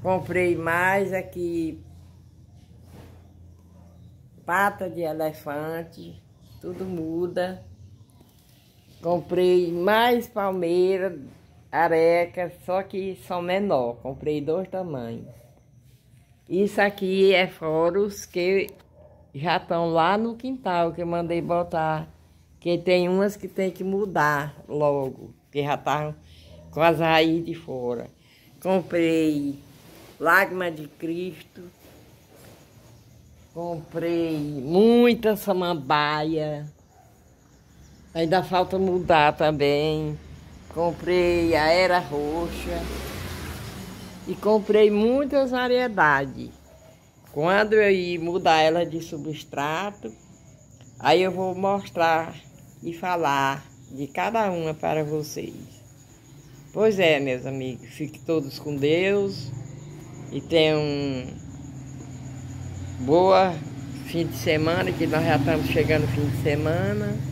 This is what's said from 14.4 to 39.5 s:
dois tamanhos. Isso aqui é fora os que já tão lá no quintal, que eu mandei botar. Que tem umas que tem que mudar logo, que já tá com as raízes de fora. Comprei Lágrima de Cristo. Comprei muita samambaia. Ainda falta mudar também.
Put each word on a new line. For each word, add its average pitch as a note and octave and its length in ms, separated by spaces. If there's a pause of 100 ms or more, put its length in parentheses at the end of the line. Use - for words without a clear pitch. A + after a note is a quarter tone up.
dois E3 280
tamanhos. C3+ 600 (1200)
Isso G3+ 320
aqui G3 540
é F#3 120
fora E3 540
os G3+ 240
que F#3 440 (680)
já E3 260
tão E3+ 300
lá E3 260
no A3+ 180
quintal, F#3+ 580
que E3+ 100
eu E3+ 40
mandei E3+ 360
botar. D#3+ 680 (520)
Que F3 160
tem F3+ 320
umas G3 280
que - 100
tem F#3+ 240
que F#3 140
mudar E3 680 (160)
logo, C#3+ 640 (180)
que C#3+ 120
já C#3+ 140
tá D3+ 360 (600)
com D3 100
as E3+ 160
raízes E3 480
de E3 80
fora. B2 560 (500)
Comprei E3 960 (600)
Lágrima F3+ 500
de D#3 200
Cristo. F3 720 (1900)
Comprei E3 840
muita G#3 1000
samambaia. D3+ 1300 (1500)
Ainda E3 300
falta F3+ 340
mudar E3+ 600
também. D3+ 840 (560)